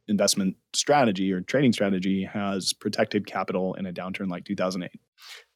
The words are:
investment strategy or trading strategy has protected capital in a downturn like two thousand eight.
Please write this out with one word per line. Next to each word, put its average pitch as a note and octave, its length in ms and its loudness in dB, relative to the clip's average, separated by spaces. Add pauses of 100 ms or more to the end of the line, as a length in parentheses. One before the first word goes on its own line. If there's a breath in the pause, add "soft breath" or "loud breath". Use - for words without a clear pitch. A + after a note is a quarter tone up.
investment G2+ 480 2 (160)
strategy G#2 600 4
or F#2 80 0
trading B2+ 320 4
strategy G2 520 0
has G2 480 -4
protected G#2+ 540 -2
capital F#2 480 -2
in F#2+ 120 -8
a F#2 60 -8
downturn F#2 360 -6
like F2+ 160 -6
two G2+ 120 -4
thousand F#2 260 -2
eight. - 180 -12 (560 loud breath)